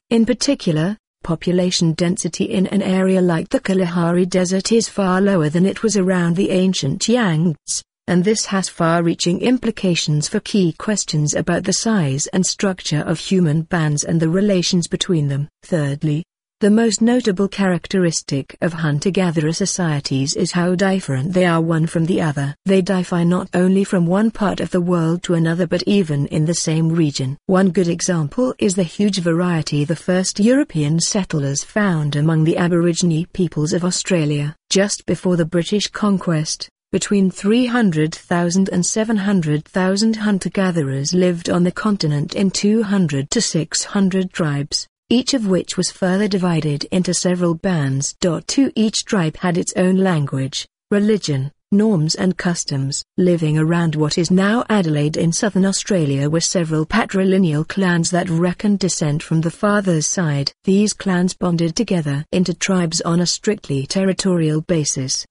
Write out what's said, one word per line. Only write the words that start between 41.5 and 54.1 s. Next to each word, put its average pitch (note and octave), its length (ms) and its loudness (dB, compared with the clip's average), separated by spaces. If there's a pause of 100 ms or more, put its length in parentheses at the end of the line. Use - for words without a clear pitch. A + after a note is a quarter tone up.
the F3 80 2
continent E3 640 -2
in G3 160 0
two G#3 320 0
hundred E3+ 500 0
to A#3+ 100 0
six - 420 -4
hundred F#3+ 480 0
tribes, D3 560 -4 (220)
each B3 240 2
of B3 120 0
which F#3 300 0
was F3+ 160 -2
further F#3+ 360 0
divided E3+ 580 0
into F#3 280 0
several F3+ 400 0
bands. D3 680 -2
To F3 540 0
each A3 280 0
tribe E3 340 0
had F3 200 0
its - 180 -4
own F#3 220 4
language, D3 680 -2 (240)
religion, G3+ 640 0 (200)
norms G3+ 440 2
and F#3 220 0
customs. C#3+ 640 -4 (140)
Living E3+ 400 2
around E3 380 2
what D3+ 220 0